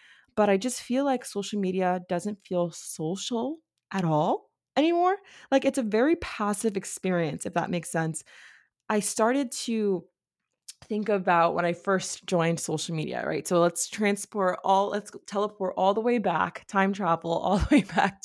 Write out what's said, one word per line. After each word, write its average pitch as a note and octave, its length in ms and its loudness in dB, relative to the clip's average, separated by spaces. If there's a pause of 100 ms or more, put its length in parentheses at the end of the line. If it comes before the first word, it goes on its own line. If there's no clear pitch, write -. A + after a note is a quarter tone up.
(380)
But G#3 120 4
I G3 80 4
just A#3+ 240 -4
feel C4 220 -2
like C4 220 0
social G3+ 340 -6
media F#3 480 0
doesn't F#3+ 380 -4
feel F3 260 0
social A3+ 880 -6 (340)
at F#3+ 140 -2
all D#3+ 460 0 (260)
anymore. E4+ 400 4 (340)
Like, C4+ 140 4
it's C4+ 140 2
a B3 40 0
very A3+ 320 2
passive G#3 640 -2
experience, E3+ 720 -2
if F3+ 80 -8
that D3 160 0
makes F3 180 -4
sense. D#3+ 340 -4 (640)
I G#3+ 120 0
started A#3 520 0 (120)
to G#3 420 0 (800)
think G#3+ 260 -4
about F3 460 4
when E3+ 100 2
I F3 80 0
first - 540 -2
joined E3+ 320 2
social D#3 340 -4
media, C3+ 320 -4
right? D#3 220 -4
So F3+ 120 4
let's F3 300 2
transport G3+ 760 -2
all, G3 260 2
let's G3+ 220 -6 (140)
teleport G3+ 500 -4
all F#3+ 200 4
the A3 60 0
way A#3+ 180 2
back, F3 480 -2
time G3 260 2
travel E3+ 380 -2
<laughs> E3+ 80 0
all G3 180 2
the A#3 180 4
way A3+ 60 8
back - 440 0